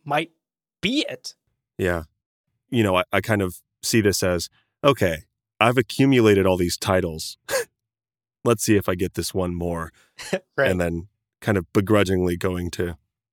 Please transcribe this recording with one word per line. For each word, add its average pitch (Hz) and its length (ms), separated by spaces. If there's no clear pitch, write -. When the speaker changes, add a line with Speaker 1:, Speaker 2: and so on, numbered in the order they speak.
Speaker 1:
might 151 260
be 262 280
it. - 260
Speaker 2:
Yeah. 87 280
You 120 140
know, 92 120
I, 90 160
I 98 80
kind 104 220
of 90 180
see - 180
this 98 220
as, 90 260
"Okay, 92 420
I've 120 160
accumulated 117 720
all 92 100
these 87 220
titles. 92 580
<laughs> - 960
Let's 120 200
see 107 120
if 95 120
I 95 60
get 90 200
this - 200
one 90 200
more." 85 380
Speaker 1:
<laughs> - 160
Right. 135 140
Speaker 2:
And 92 100
then 85 280
kind 104 140
of 87 140
begrudgingly 95 640
going 90 360
to 87 240